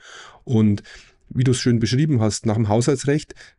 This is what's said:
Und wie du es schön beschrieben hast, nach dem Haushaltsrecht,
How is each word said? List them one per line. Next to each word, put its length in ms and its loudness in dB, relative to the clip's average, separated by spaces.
Und 400 2
wie 140 -4
du 80 2
es 80 0
schön 220 0
beschrieben 400 0
hast, 260 -2
nach 80 0
dem 140 0
Haushaltsrecht, 680 0